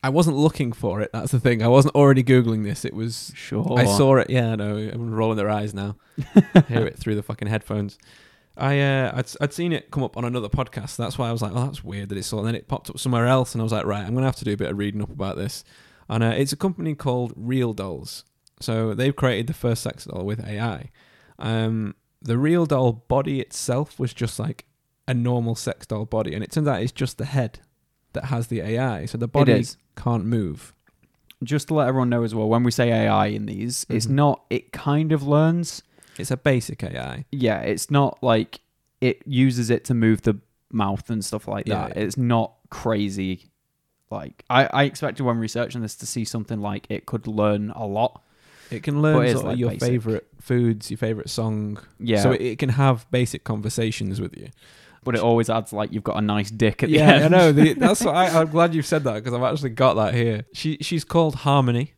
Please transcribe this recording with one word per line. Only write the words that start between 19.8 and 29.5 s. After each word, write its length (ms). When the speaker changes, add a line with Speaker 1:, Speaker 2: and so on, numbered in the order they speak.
Speaker 1:
sex 220
doll 220
with 200
A 140
I. 300
Um, 560
the 160
Real 300
Doll 260
body 480
itself 580
was 140
just, 260
like, 280
a 60
normal 400
sex 320
doll 180
body, 300
and 100
it 80
turns 160
out 140
it's 100
just 240
the 80
head 360
that 140
has 220
the 120
A 180
I. 280
So 100
the 80
Speaker 2:
It 80
Speaker 1:
body 200